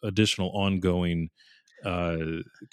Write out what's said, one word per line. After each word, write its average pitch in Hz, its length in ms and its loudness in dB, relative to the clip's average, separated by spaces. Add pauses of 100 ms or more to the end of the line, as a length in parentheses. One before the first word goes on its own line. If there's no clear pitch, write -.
additional 101 500 2
ongoing, 90 760 2 (560)
uh, 87 320 -2 (560)